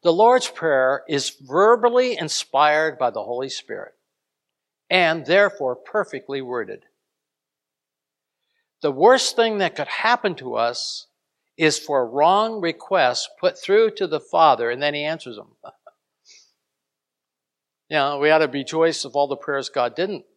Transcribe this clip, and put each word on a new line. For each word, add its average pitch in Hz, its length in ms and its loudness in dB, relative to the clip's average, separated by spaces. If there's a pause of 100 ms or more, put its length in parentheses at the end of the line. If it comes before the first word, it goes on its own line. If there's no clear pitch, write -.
The 175 100 2
Lord's 233 360 4
Prayer 139 600 -2
is 143 220 -4 (100)
verbally 226 800 2
inspired 151 800 0
by 127 100 0
the 104 140 -6
Holy 123 260 -8
Spirit - 460 -14 (960)
and 170 340 0
therefore 180 520 0
perfectly 139 680 -8
worded. 117 420 -8 (2000)
The 147 100 0
worst 226 420 4
thing 226 240 2
that 180 180 -2
could - 120 -6
happen 220 460 -2
to 127 220 -8
us - 500 -4 (500)
is 156 220 0
for 135 280 -2
wrong 196 540 2
requests 165 680 -2 (120)
put - 180 -2
through 214 340 2
to 190 140 -4
the 151 140 -4
Father 131 500 2
and 123 120 -6
then 147 120 -2
He 147 100 -6
answers 151 320 -8
them. - 120 -20 (160)
<laughs> - 80 -20 (2250)
You 156 100 -2
know, 143 220 0
we 151 100 4
ought 156 80 6
to 156 80 4
rejoice 151 580 -2
of 139 120 -8
all 143 120 0
the 139 80 -4
prayers 139 320 -6
God 123 260 -2
didn't 180 300 -6 (120)